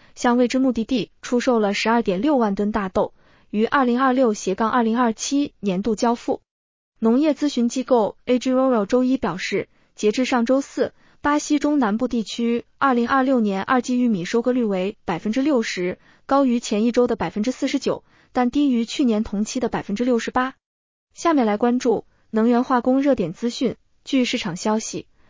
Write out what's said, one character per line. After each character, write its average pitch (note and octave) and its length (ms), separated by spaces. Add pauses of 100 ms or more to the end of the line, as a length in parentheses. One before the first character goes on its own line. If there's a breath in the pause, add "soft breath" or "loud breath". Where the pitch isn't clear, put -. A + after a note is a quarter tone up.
(140)
向 A#3+ 220
未 B3 140
知 C4 100
目 C4 140
的 A3 100
地 A#3 280 (100)
出 - 180
售 A#3+ 220
了 G3+ 120
十 - 140
二 A#3 140
点 F#3+ 200
六 D4 140
万 A3 180
吨 G#3 200
大 G3+ 160
豆， F#3 240 (360 soft breath)
于 G#3 140
二 C4+ 220
零 A#3+ 160
二 C4 100
六 B3 220
斜 F#3+ 220
杠 A3 140
二 B3 140
零 A3+ 160
二 A#3 140
七 C#4+ 480
年 F#3+ 220
度 A3 120
交 A#3 200
付。 - 260 (580)
农 A3+ 180
业 D4+ 160
咨 D4 140
询 A#3+ 220
机 C4 140
构 A#3 420
A B3 140
G B3+ 120
Rural B3+ 340
周 B3 200
一 B3+ 100
表 G3+ 220
示， - 320 (260)
截 G#3 160
至 B3+ 140
上 A#3+ 200
周 C4 140
四， - 320 (300 soft breath)
巴 D4 180
西 D4 200
中 D4 200
南 A3 180
部 B3 120
地 A#3 140
区 A#3 420 (120)
二 C#4 160
零 A#3+ 140
二 C4+ 160
六 C4 160
年 G3 240
二 B3 180
季 B3 160
玉 B3 120
米 F3+ 160
收 A#3 160
割 B3 100
率 B3 140
为 G3 400
百 F3 120
分 G#3 140
之 B3+ 100
六 C4+ 200
十， F3+ 360 (280 soft breath)
高 C#4 180
于 A#3+ 160
前 G#3+ 240
一 A#3+ 80
周 B3 160
的 A#3 80
百 E3+ 140
分 G#3 120
之 B3 100
四 C4+ 180
十 C4+ 100
九， - 240 (300 soft breath)
但 B3 180
低 C#4+ 180
于 A#3 140
去 C4+ 220
年 A3 180
同 G#3 220
期 B3 160
的 A#3 80
百 F3 120
分 G3+ 140
之 A#3+ 80
六 B3 160
十 D#4+ 100
八。 B3+ 260 (580)
下 E4+ 200
面 C4 120
来 G#3 100
关 A#3+ 240
注 A#3 260 (260)
能 A3 180
源 A#3+ 140
化 B3+ 180
工 B3+ 180
热 C#4 140
点 A3+ 180
资 A#3 200
讯。 A3 240 (280)
据 B3+ 220
市 A#3+ 140
场 F3 160
消 G#3+ 240
息， - 260 (240)